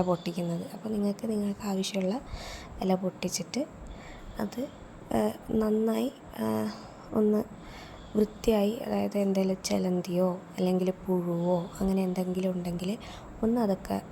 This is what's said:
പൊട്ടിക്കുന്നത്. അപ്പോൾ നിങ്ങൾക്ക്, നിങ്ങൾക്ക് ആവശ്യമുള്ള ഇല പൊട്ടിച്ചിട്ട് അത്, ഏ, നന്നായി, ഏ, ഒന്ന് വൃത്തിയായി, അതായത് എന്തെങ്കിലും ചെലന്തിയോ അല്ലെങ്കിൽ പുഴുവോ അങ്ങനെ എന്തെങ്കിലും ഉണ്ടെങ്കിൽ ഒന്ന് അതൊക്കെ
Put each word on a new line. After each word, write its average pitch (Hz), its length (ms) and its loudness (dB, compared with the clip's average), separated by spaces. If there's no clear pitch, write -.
പൊട്ടിക്കുന്നത്. 170 540 0
അപ്പോൾ 214 200 -8
നിങ്ങൾക്ക്, 202 380 0
നിങ്ങൾക്ക് 202 400 -2
ആവശ്യമുള്ള 190 420 0
ഇല 190 100 4
പൊട്ടിച്ചിട്ട് 180 580 -2
അത്, 208 180 -6
ഏ, - 20 4
നന്നായി, 220 480 4
ഏ, 220 40 2
ഒന്ന് 214 220 6
വൃത്തിയായി, 208 580 4
അതായത് 202 400 0
എന്തെങ്കിലും 190 340 2
ചെലന്തിയോ 185 600 2
അല്ലെങ്കിൽ 185 300 4
പുഴുവോ 175 520 2
അങ്ങനെ 190 280 4
എന്തെങ്കിലും 185 480 0
ഉണ്ടെങ്കിൽ 175 340 -2
ഒന്ന് 233 200 4
അതൊക്കെ 196 320 0